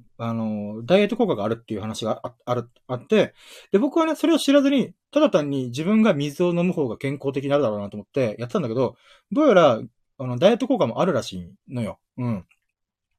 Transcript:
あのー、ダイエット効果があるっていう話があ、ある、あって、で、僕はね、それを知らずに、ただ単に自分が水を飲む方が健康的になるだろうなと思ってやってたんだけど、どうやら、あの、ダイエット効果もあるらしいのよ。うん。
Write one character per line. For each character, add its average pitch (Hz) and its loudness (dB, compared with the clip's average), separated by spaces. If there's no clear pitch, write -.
あ 117 -6
の 110 -6
ー、 - -14
ダ 180 4
イ - 4
エ 208 2
ッ - 2
ト 233 -4
効 233 2
果 151 0
が 101 -2
あ 110 -2
る 117 -2
っ - -4
て - -12
い 104 -4
う 95 -8
話 110 -8
が 113 -4
あ、 - -12
あ 123 -2
る、 120 -6
あ 127 -8
っ 123 -8
て、 208 0
で、 196 4
僕 277 -2
は 320 4
ね、 311 0
そ 302 -2
れ 339 4
を 294 4
知 277 2
ら 285 6
ず 277 2
に、 269 0
た 294 0
だ 302 6
単 147 0
に 135 -2
自 123 -6
分 220 4
が 220 4
水 147 -2
を 175 2
飲 170 0
む 185 2
方 151 -2
が 107 -8
健 139 -6
康 135 -6
的 139 -4
に 139 -4
な 143 2
る 147 2
だ 113 0
ろ 104 -4
う - -6
な 101 -8
と 107 -14
思 104 -12
っ - -20
て 117 -2
や 120 -8
っ - -6
て - -8
た 220 0
ん - -2
だ 123 -4
け 110 -4
ど、 127 -2
ど 285 2
う 302 4
や 233 6
ら、 139 6
あ 127 -10
の、 123 -6
ダ 170 6
イ - 6
エ - 4
ッ 233 2
ト 262 -4
効 262 0
果 151 2
も 113 -4
あ 170 0
る 185 0
ら 113 -2
し 92 -14
い 87 -18
の 123 -6
よ。 101 -8
う 123 -6
ん。 107 -6